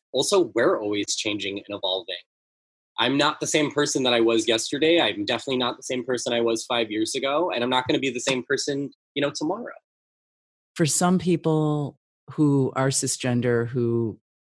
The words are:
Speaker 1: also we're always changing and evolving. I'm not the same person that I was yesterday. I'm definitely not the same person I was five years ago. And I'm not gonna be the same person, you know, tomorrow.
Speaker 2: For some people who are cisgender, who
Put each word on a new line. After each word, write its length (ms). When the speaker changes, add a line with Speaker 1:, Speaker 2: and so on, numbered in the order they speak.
Speaker 1:
also 420
we're 260
always 360
changing 420
and 180
evolving. 380
I'm 180
not 220
the 80
same 240
person 320
that 100
I 60
was 280
yesterday. 520
I'm 240
definitely 340
not 180
the 60
same 220
person 280
I 80
was 240
five 260
years 260
ago. 340
And 140
I'm 60
not 180
gonna 100
be 120
the 100
same 240
person, 460
you 80
know, 120
tomorrow. 400
Speaker 2:
For 100
some 320
people 800
who 460
are 120
cisgender, 800
who 500